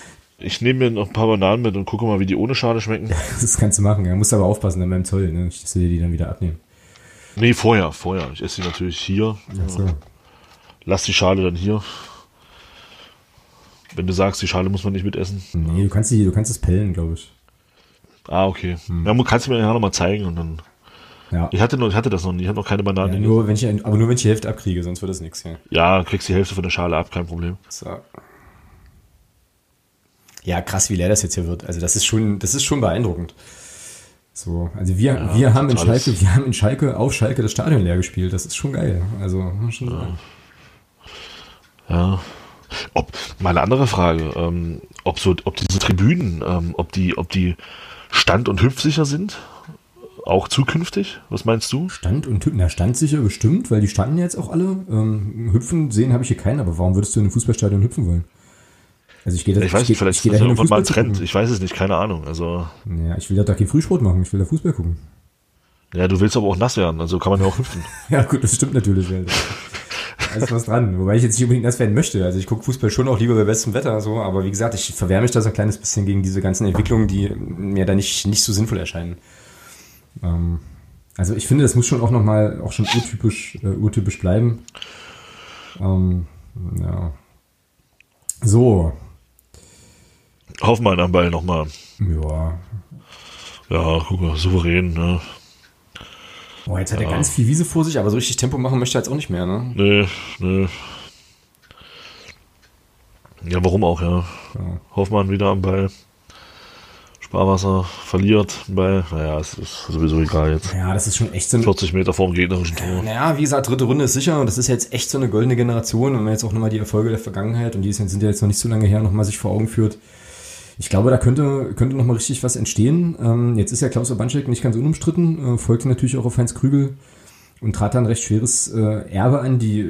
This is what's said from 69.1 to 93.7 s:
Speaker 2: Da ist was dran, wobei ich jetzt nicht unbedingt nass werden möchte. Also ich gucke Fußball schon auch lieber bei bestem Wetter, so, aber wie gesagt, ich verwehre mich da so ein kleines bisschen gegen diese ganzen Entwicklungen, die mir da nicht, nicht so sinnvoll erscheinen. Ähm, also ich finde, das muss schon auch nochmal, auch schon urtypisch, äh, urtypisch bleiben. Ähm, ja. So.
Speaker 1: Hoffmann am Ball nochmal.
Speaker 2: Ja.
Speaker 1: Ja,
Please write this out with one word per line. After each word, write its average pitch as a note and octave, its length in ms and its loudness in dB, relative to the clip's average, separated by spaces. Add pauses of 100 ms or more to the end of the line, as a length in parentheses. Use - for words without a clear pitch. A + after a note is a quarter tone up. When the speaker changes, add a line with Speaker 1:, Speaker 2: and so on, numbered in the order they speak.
Speaker 2:
Da - 20 -6 (100)
ist B2+ 60 -2
was A#2 140 -2
dran, G#2+ 340 0
wobei F#2+ 160 2
ich A#2+ 80 4
jetzt A2+ 120 2
nicht A#2 80 2
unbedingt A#2+ 220 2
nass A#2+ 140 0
werden G#2+ 160 2
möchte. A2 280 0
Also F2+ 160 0
ich F#2 60 -4
gucke A2+ 180 -4
Fußball B2 280 0
schon B2+ 160 0
auch A#2+ 120 2
lieber A#2 160 4
bei G#2+ 100 4
bestem A2 280 0
Wetter, B2 260 0
so, G#2+ 220 -4
aber F#2+ 240 -2
wie F#2+ 60 -2
gesagt, A2 240 -2
ich - 180 -6
verwehre F#2+ 280 2
mich A#2+ 100 2
da A#2+ 100 2
so G#2+ 80 2
ein G2+ 40 -4
kleines G#2 240 0
bisschen - 280 -4
gegen G2 180 0
diese F#2+ 180 -2
ganzen F#2+ 260 0
Entwicklungen, G#2 400 2
die G2 220 0
mir G2 560 -4
da G2 100 2
nicht, - 320 -2
nicht G#2 160 2
so A2+ 100 0
sinnvoll A2 240 0
erscheinen. E2+ 400 -8 (1040)
Ähm, E2+ 360 0 (580)
also F#2+ 180 0
ich A2 120 -4
finde, C#3+ 160 4
das - 120 2
muss A#2+ 120 2
schon B2 140 0
auch A2+ 100 2
nochmal, G#2+ 500 2
auch A2 100 -6
schon G#2+ 140 0 (100)
urtypisch, - 680 -4
äh, A2 40 0
urtypisch G2 520 -2
bleiben. A2+ 440 0 (1160)
Ähm, F#2 460 2 (520)
ja. F2 320 -4 (1300)
So. G#2 520 6 (1700)
Speaker 1:
Hoffmann G#2+ 380 2
am F2 120 2
Ball F2 180 4
nochmal. E2 380 -2 (320)
Speaker 2:
Ja. D#2+ 580 -2 (1120)
Speaker 1:
Ja, E2 380 0